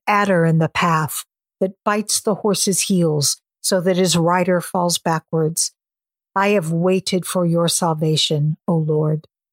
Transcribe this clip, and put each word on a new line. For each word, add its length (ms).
adder 400
in 140
the 100
path, 560
that 240
bites 340
the 160
horse's 460
heels 600
so 180
that 180
his 200
rider 420
falls 380
backwards. 760
I 140
have 220
waited 540
for 200
your 240
salvation, 880
O 80
Lord. 520